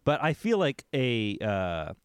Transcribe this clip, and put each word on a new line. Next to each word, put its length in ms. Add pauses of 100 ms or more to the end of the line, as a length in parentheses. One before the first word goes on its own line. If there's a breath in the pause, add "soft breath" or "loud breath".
but 180
I 100
feel 240
like 360
a, 480
uh, 520 (120)